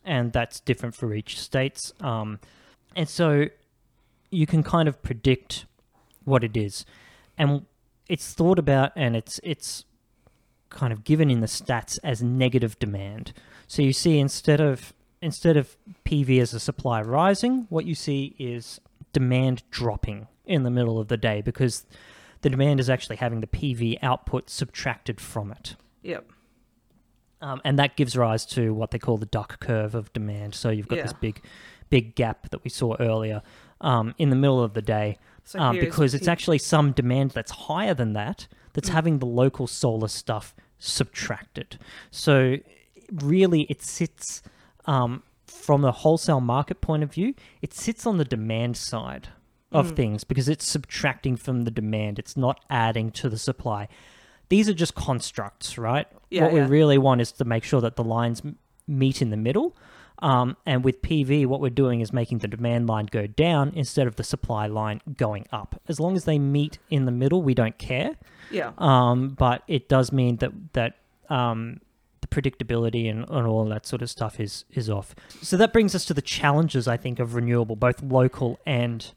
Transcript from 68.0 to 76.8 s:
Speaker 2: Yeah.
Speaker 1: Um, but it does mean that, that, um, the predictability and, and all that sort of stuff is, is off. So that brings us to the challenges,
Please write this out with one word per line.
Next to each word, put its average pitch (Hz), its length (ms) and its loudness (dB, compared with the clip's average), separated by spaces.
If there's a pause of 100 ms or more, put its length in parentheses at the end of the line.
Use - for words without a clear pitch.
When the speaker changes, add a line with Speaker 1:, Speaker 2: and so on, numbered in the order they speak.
Speaker 2:
Yeah. 151 280 -6
Speaker 1:
Um, 127 520 4
but 127 380 0
it 143 220 -2
does 131 240 4
mean 123 240 2
that, 123 140 -2 (220)
that, 117 240 -2 (320)
um, 120 520 -2 (400)
the - 60 -10
predictability 117 840 -2
and, 110 200 -6
and 127 180 0
all 110 180 2
that 107 200 -6
sort 120 160 -6
of 120 80 -6
stuff - 300 -8
is, 104 320 -8
is 110 180 -4
off. 101 260 -4 (260)
So - 160 -2
that 226 160 6
brings 214 220 4
us 175 100 -4
to 175 80 -4
the 143 80 0
challenges, 147 680 2